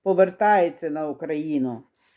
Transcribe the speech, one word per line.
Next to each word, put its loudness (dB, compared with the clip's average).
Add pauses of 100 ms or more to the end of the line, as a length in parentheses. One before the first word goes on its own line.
повертаються 2
на -6
Україну. -4 (340)